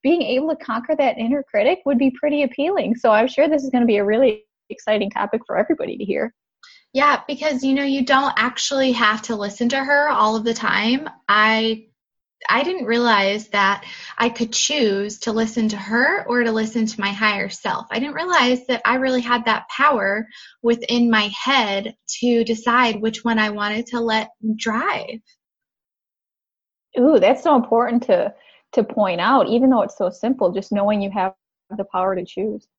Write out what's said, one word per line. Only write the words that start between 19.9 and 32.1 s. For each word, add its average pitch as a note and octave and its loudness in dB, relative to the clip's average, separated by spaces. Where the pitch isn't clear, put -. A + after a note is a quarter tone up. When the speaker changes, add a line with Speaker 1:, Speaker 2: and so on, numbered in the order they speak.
Speaker 2:
within A#3 2
my G#3 2
head A3 0
to A#3 2
decide A3+ 0
which A3 -4
one A#3 0
I G#3+ 0
wanted G#3 -4
to A#3+ -6
let A3 -2
drive. A3+ -4
Speaker 1:
Ooh, C4 6
that's G3+ 4
so D#4 4
important A#3+ 0
to, F#3+ 2
to A3 2
point F#3+ -2
out, A3+ 4
even A#3+ 4
though A#3+ 4
it's - -4
so F#3 -2
simple, G#3+ -2
just F#3+ -6
knowing G#3 0
you G3 -4
have F#3+ -2
the A3 -4
power F#3+ -2